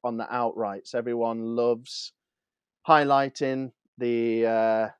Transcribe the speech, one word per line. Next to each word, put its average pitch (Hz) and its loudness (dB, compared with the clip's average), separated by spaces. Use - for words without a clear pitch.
on 117 -4
the 117 -6
outrights. 110 -4
Everyone 117 -4
loves 120 -2
highlighting 139 2
the, 117 0
uh, 113 2